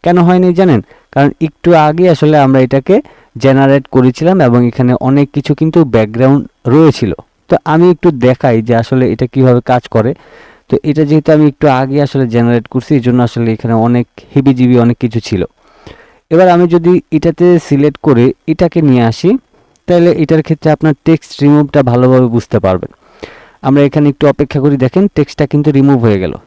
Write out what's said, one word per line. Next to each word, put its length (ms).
কেন 120
হয় 160
নাই 180
জানেন? 200
কারণ 180
একটু 280
আগে 300
আসলে 240
আমরা 280
এটাকে 300
জেনারেট 460
করেছিলাম 420
এবং 120
এখানে 220
অনেক 180
কিছু 240
কিন্তু 180
ব্যাকগ্রাউন্ড 480
রয়েছিল। 400
তো 60
আমি 300
একটু 140
দেখাই 420
যে 140
আসলে 300
এটা 200
কিভাবে 280
কাজ 120
করে। 180
তো 100
এটা 140
যেহেতু 320
আমি 160
একটু 140
আগে 260
আসলে 180
জেনারেট 380
করছি, 220
এই 60
জন্য 180
আসলে 240
এখানে 220
অনেক 320
হিবিজিবি 500
অনেক 200
কিছু 240
ছিল। 140
এবার 180
আমি 260
যদি 260
এটাতে 500
সিলেক্ট 320
করে 160
এটাকে 260
নিয়ে 220
আসি, 200
তাহলে 240
এটার 200
ক্ষেত্রে 340
আপনার 180
টেক্সট 380
রিমুভটা 400
ভালোভাবে 440
বুঝতে 300
পারবেন। 240
আমরা 260
এখানে 240
একটু 200
অপেক্ষা 320
করি, 120
দেখেন 280
টেক্সটটা 360
কিন্তু 180
রিমুভ 360
হয়ে 160
গেল। 100